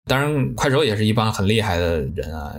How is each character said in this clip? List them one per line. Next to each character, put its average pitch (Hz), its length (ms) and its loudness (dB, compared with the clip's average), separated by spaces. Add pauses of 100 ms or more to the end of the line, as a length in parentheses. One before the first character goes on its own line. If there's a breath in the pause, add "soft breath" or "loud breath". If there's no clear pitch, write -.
当 131 100 2
然 139 340 0
快 139 160 0
手 143 140 2
也 104 140 0
是 110 80 0
一 107 80 4
帮 110 180 2
很 98 160 0
厉 110 140 2
害 98 160 0
的 85 240 0 (120)
人 76 240 -8
啊， 71 220 -10